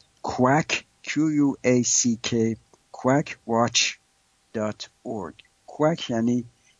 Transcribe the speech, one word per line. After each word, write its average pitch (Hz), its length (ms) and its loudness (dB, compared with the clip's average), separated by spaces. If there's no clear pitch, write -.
کوک، - 640 0
کیو 156 300 -2
یو 147 300 2
ای 123 220 4
سی 117 380 0
کِی، 113 360 0
کوک 139 460 0
واچ 117 460 0
دات 107 360 -6
اورگ. 107 300 -8
کوک 156 420 -2
یعنی 120 360 0